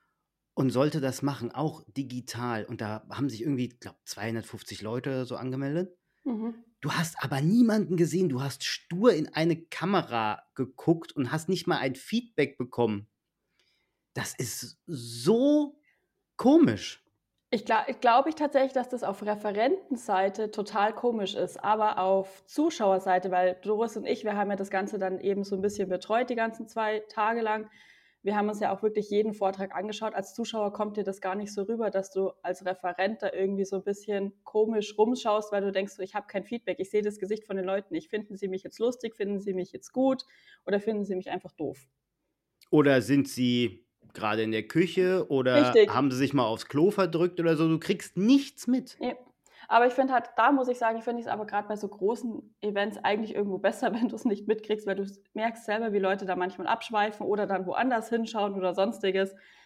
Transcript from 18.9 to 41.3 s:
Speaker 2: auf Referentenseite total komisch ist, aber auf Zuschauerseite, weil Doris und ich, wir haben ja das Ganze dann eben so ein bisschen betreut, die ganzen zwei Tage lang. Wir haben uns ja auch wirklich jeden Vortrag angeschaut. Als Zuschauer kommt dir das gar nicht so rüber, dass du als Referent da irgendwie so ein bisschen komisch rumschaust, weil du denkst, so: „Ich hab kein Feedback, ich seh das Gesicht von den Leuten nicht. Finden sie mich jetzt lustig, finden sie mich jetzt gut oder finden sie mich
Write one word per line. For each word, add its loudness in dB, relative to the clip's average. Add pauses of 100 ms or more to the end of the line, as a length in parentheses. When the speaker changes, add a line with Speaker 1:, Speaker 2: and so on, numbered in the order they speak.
Speaker 2:
auf -4
Referentenseite 0
total 0
komisch -2
ist, -4
aber 2
auf 0
Zuschauerseite, 2
weil 2
Doris -2
und -8
ich, -2
wir -2
haben 0
ja -2
das -6
Ganze -4
dann -2
eben 0
so -6
ein -4
bisschen -2
betreut, 0
die -4
ganzen -4
zwei -2
Tage -2
lang. -2 (520)
Wir -2
haben 2
uns -4
ja 0
auch -8
wirklich 0
jeden 2
Vortrag -2
angeschaut. -6
Als -6
Zuschauer -4
kommt -4
dir -2
das -6
gar -4
nicht -8
so -4
rüber, -2
dass -2
du -2 (120)
als -6
Referent -2
da -2
irgendwie -2
so -4
ein -6
bisschen -4 (120)
komisch 0
rumschaust, 2
weil 0
du 0
denkst, -2
so: -10
„Ich -8
hab -6
kein -6
Feedback, -4
ich -8
seh 2
das -4
Gesicht -4
von -6
den -2
Leuten -2
nicht. -6
Finden -6
sie -4
mich -4
jetzt -14
lustig, -2
finden -2
sie -2
mich -4
jetzt -16
gut 2 (420)
oder 0
finden -2
sie -4
mich -6